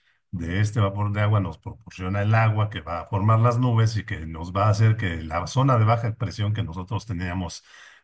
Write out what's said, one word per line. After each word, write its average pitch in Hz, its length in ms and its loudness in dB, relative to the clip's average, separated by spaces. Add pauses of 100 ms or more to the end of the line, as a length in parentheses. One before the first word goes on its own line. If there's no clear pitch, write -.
(300)
de 85 300 -4
este 107 200 0
vapor 101 320 0
de 104 100 -2
agua 104 180 2
nos 85 180 -6
proporciona - 640 -8
el 107 120 2
agua 107 360 2
que - 120 -10
va 85 180 -8
a 85 60 -12
formar 107 340 4
las 120 180 4
nubes 113 380 2
y 92 80 -4
que 80 220 -8
nos 82 260 -10
va 98 140 2
a 92 40 6
hacer 110 260 6
que 85 260 -4
la 80 240 -4
zona 127 320 2
de 110 60 4
baja 110 320 2
presión 104 360 -4
que 101 100 -2
nosotros 90 440 -6
teníamos 90 580 -6 (400)